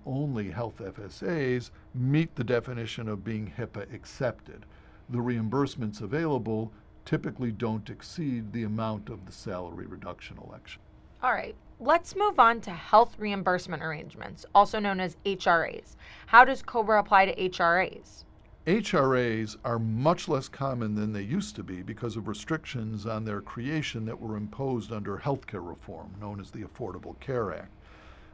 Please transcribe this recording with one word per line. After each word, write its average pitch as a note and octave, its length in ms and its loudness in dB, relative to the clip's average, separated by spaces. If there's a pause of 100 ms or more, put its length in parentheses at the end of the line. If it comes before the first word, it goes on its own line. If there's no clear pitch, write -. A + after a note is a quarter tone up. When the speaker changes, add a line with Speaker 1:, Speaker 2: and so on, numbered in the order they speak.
Speaker 1:
only C3 460 -4
health A2 300 -8
F F#2+ 220 -12
S G2 200 -14
As C3+ 480 0 (220)
meet C#3 420 2
the C3 80 -2
definition A#2 680 -2
of G2 160 -6
being G#2+ 320 -4
hipaa G#2 360 -8
accepted. - 720 -8 (440)
The A#2+ 80 -2
reimbursements A#2+ 840 0
available A2+ 680 -2 (340)
typically C3+ 480 -2
don't A2 360 -4
exceed A#2+ 640 -6
the A#2 120 -4
amount G#2+ 460 -4
of F#2 160 -12
the G2 60 -16
salary F#2 540 -8
reduction F2+ 600 -12
election. - 360 -18 (420)
Speaker 2:
All B3+ 80 2
right, - 240 -4 (240)
let's D#4+ 380 2
move G#4 200 2
on A#3 240 8
to G3+ 100 -8
health G#3 460 6
reimbursement F3+ 640 0
arrangements, - 720 -10
also G3+ 240 8
known G3+ 220 0
as F3+ 240 -2
H G3 240 0
R E3+ 200 6
As. - 280 -12 (300)
How A#3+ 180 12
does C4 180 2
cobra G#3+ 380 4
apply G3 280 8
to - 140 -2
H F#3 200 0
R E3+ 180 6
As? - 460 -6 (420)
Speaker 1:
H G#3+ 260 2
R C3+ 220 6
As A2+ 480 0
are A#2 160 0
much A#2+ 480 2
less C3+ 220 0
common B2 460 -4
than G#2+ 180 -2
they G2+ 80 -4
used C3 340 -4
to G#2 80 -8
be F2+ 180 -8
because A2 360 -6
of G2 100 -6
restrictions A2 800 -6
on A2 180 -4
their G#2 160 -4
creation B2 640 -6
that A2 160 -6
were G#2+ 160 -6
imposed G#2+ 560 -4
under G2+ 260 -6
healthcare C3 480 -4
reform, E2+ 540 -12
known G2+ 220 -8
as F2+ 100 -14
the G#2 120 -10
Affordable F#2 580 -10
Care A2+ 320 -2
Act. - 180 -12 (640)